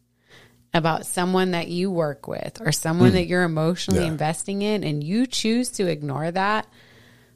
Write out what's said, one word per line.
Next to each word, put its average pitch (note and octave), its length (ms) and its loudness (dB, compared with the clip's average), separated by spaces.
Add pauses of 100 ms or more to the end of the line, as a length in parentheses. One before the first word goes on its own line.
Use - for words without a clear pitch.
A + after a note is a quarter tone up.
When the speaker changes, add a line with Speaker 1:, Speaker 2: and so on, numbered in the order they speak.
(720)
Speaker 1:
about D#3+ 320 0
someone F#3 460 2
that E3+ 180 -2
you F3+ 200 -2
work D#3+ 380 -4
with - 320 -8
or D#3 140 0
someone F3 380 6
Speaker 2:
Mm. - 20 4
Speaker 1:
that F3 140 2
you're F3+ 160 2
emotionally E3+ 600 0
Speaker 2:
Yeah. E3 80 -2
Speaker 1:
investing E3 500 -4
in G#3 220 0
and D3 180 -2
you G#3+ 260 0
choose A#3+ 440 0
to F#3+ 160 -2
ignore D3 440 -2
that, G3+ 360 -2 (680)